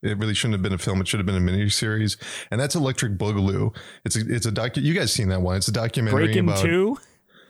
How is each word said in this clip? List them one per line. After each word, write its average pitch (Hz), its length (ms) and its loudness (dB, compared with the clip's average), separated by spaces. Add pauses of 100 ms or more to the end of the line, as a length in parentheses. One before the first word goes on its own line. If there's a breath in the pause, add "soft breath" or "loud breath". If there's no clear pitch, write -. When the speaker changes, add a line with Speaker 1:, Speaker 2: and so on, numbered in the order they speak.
Speaker 1:
It 107 160 -2
really 104 160 0
shouldn't 113 180 0
have 98 80 0
been 98 100 0
a 92 60 0
film. 95 240 -2
It 90 80 -4
should 107 100 -2
have 92 60 0
been 98 100 0
a 92 60 2
miniseries. 104 760 0 (360 loud breath)
And 113 100 0
that's 139 140 -2
Electric 131 420 0
Boogaloo. 101 580 0 (300 loud breath)
It's - 100 -2
a, 113 180 -2
it's 113 120 0
a 113 60 0
docu-, 123 320 -2
you 147 100 2
guys 165 180 0
seen 104 180 0
that 92 120 2
one. 90 160 2
It's 98 100 -2
a 113 60 -2
documentary 120 540 2
Speaker 2:
Breaking 185 200 2
Speaker 1:
about 156 160 2
Speaker 2:
Two? 190 340 2 (520 soft breath)